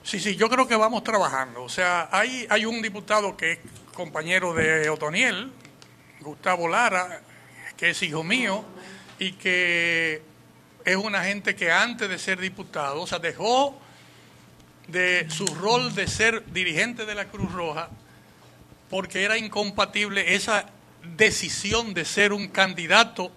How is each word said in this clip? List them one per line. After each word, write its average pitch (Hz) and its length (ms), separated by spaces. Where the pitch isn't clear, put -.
Sí, - 200
sí, 190 160
yo 214 120
creo 247 180
que 233 100
vamos 220 260
trabajando. 135 600
O 123 60
sea, 175 440
hay, 240 360
hay 214 160
un 226 160
diputado 208 560
que 165 160
es 165 60
compañero 170 600
de 156 340
Otoniel, 185 640
Gustavo 170 480
Lara, 180 520
que 170 140
es - 120
hijo 160 200
mío, 208 420
y 190 140
que 170 920
es 185 120
una 202 280
gente 202 320
que 170 160
antes 220 360
de 180 100
ser 190 220
diputado, 160 600
o 180 40
sea, 180 120
dejó 233 600
de 180 420
su 156 160
rol 226 380
de 190 120
ser 220 460
dirigente 185 520
de 214 120
la 196 100
Cruz 196 260
Roja 165 380
porque 190 360
era 220 120
incompatible 202 1000
esa 202 320
decisión 214 760
de 170 140
ser 202 260
un 202 160
candidato 185 880